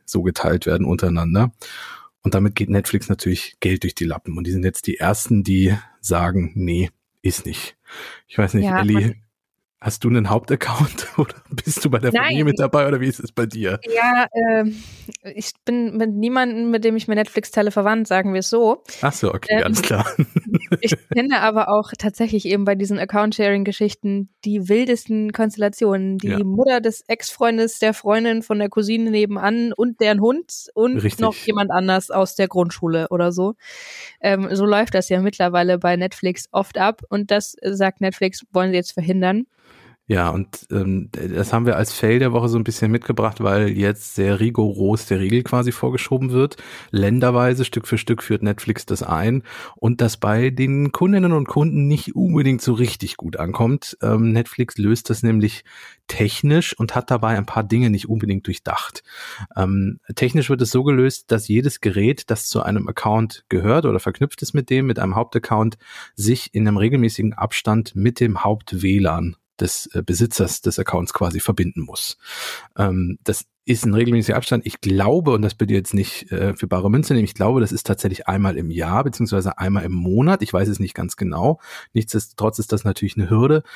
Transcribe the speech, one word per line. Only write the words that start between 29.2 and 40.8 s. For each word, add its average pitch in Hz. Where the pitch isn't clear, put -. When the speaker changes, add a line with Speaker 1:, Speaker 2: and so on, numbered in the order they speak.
Speaker 2:
und 233
deren 208
Hund 262
und 247
Speaker 1:
Richtig. 208
Speaker 2:
noch 220
jemand 202
anders 185
aus 190
der 190
Grundschule 170
oder 175
so. 185
Ähm, 196
so 196
läuft 208
das 185
ja 185
mittlerweile 180
bei 175
Netflix 185
oft -
ab 208
und 202
das, 208
äh, 196
sagt 190
Netflix, 190
wollen 185
sie 185
jetzt 180
verhindern. 185
Speaker 1:
Ja, 87
und, -
ähm, 95